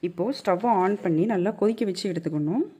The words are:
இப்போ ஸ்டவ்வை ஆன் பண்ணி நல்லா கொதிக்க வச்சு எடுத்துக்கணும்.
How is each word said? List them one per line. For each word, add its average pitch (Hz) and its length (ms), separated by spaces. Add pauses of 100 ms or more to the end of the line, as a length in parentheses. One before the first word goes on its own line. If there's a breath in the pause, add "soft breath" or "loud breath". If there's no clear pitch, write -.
இப்போ 175 300
ஸ்டவ்வை 208 440
ஆன் 190 240
பண்ணி 165 260
நல்லா 202 280
கொதிக்க 226 300
வச்சு 185 240
எடுத்துக்கணும். 170 580 (140)